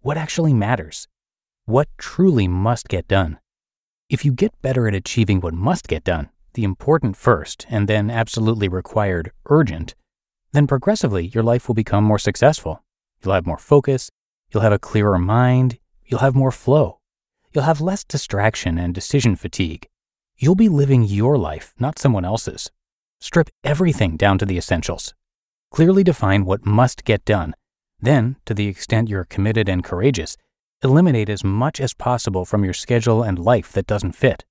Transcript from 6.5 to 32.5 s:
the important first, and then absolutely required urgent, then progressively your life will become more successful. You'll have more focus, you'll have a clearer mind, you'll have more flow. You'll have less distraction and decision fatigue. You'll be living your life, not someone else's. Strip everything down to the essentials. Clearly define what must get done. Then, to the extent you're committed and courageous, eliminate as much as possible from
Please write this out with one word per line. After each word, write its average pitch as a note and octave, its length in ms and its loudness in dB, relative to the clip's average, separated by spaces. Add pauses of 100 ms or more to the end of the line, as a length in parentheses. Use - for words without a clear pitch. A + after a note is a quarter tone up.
the A2+ 100 -4
important G#2+ 520 -2
first, - 520 -2
and G#2 200 -2
then G#2+ 200 0
absolutely A2+ 600 -2
required F#2 640 -4 (140)
urgent, G#2 500 0 (560)
then D3 160 4
progressively B2+ 580 -2
your A2+ 160 -2
life A#2 240 0
will A#2 80 -2
become G#2+ 300 0
more G#2+ 160 2
successful. - 640 0 (400)
You'll F#2+ 100 0
have F2+ 120 0
more E2+ 120 -6
focus, C#3 520 0 (420)
you'll G#2 100 0
have G#2+ 100 4
a G2+ 60 2
clearer G#2 400 0
mind, B2 600 2 (260)
you'll - 160 -4
have C3+ 140 2
more C3 160 2
flow. - 500 0 (520)
You'll C#3 120 -2
have D#3 180 0
less F#3+ 200 -4
distraction G2+ 760 -2
and F2 160 -4
decision A2 420 0
fatigue. - 500 -6 (520)
You'll D#3 160 2
be G#3+ 160 4
living C#3 340 4
your G#2+ 320 2
life, D#2 420 -6
not C#3 200 -4
someone G#2+ 260 2
else's. - 460 -6 (500)
Strip - 300 0 (120)
everything C#3+ 540 0
down G2 220 4
to G2+ 80 0
the F#2+ 100 -2
essentials. - 560 -4 (580)
Clearly F#3+ 320 4
define G2+ 440 2
what F#2+ 180 -2
must A2+ 400 2
get G#2+ 220 0
done. F2 280 0 (460)
Then, B2+ 360 2 (100)
to A2 80 -4
the G#2 140 -2
extent A2 420 -2
you're F#2+ 140 -4
committed G#2+ 440 -2
and F2+ 160 -2
courageous, G2 540 -2 (440)
eliminate C3+ 460 4
as G#2 160 -6
much A2 340 -2
as C3+ 140 -4
possible G#2 540 -4
from G#2 180 -2